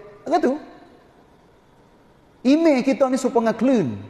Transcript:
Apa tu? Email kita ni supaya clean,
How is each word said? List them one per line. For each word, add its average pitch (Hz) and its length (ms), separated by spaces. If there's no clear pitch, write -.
Apa 311 160
tu? 254 160
Email 302 400
kita 269 240
ni 262 80
supaya 226 320
clean, 214 480